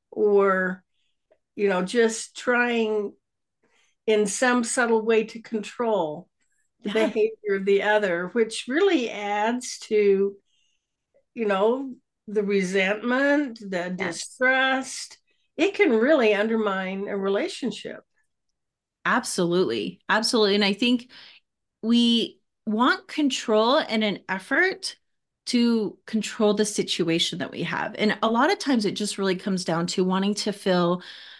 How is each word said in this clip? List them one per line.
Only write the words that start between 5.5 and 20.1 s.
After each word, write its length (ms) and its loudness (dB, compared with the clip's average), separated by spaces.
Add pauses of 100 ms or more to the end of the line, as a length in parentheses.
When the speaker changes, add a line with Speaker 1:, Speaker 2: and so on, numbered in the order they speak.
Speaker 1:
the 60 -4
Speaker 2:
Yeah. 20 -8
Speaker 1:
behavior 640 0
of 100 -4
the 180 4
other, 440 0
which 400 -2
really 420 2
adds 720 -4
to, 560 2 (960)
you 100 -4
know, 500 0 (340)
the 140 -2
resentment, 1160 0
the 380 -4
Speaker 2:
Yes. 220 -6
Speaker 1:
distrust. 960 -2 (380)
It 180 2
can 180 4
really 420 4
undermine 760 -2
a 80 -4
relationship. 840 -4 (1040)
Speaker 2:
Absolutely. 1040 0
Absolutely. 460 2